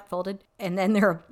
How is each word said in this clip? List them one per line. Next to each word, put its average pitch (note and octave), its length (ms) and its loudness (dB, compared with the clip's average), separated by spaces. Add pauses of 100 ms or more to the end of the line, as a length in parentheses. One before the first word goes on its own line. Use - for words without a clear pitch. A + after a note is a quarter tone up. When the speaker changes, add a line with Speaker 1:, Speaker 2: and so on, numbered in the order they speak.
Speaker 1:
Yeah. - 40 -20
Speaker 2:
folded." F#3 340 -6 (160)
And F#3 200 -4
then G3 160 2
their G3 360 2